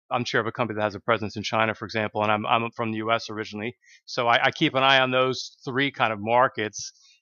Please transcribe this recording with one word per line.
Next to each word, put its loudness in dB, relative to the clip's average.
I'm -2
chair -2
of -2
a -6
company -4
that -2
has -2
a -10
presence -2
in -8
China, 0
for -14
example, -4
and 2
I'm, 0
I'm 0
from -4
the -4
U -2
S -2
originally. -8
So -2
I, 4
I 4
keep 0
an 2
eye 6
on 2
those 0
three -2
kind 0
of -8
markets, 0